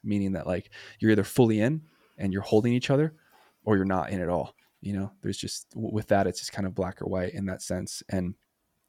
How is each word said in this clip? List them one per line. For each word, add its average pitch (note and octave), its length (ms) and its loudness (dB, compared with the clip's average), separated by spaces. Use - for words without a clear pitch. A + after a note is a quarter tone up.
meaning G2+ 300 0
that, F2 120 -6
like, F2 240 -4
you're A2 120 6
either G2+ 120 6
fully A2 380 4
in D3+ 200 0
and G2 160 -2
you're G2 80 -2
holding A2 320 4
each B2 160 0
other, D3+ 260 2
or G#2+ 140 4
you're F#2+ 80 4
not F#2 240 0
in G2 100 -4
at E2+ 80 -2
all. E2+ 260 -2
You G2 100 -6
know, G2 300 -4
there's G2 160 -4
just, - 320 -10
w-, A2+ 240 -8
with G#2+ 160 -4
that, G2 180 4
it's F2 120 -4
just - 120 -10
kind G2 160 -4
of F#2 80 -6
black F#2 260 -4
or F#2 40 -6
white F#2 300 -2
in G2 100 -6
that F#2 160 -6
sense. F2+ 480 -6
And, F#2 260 -2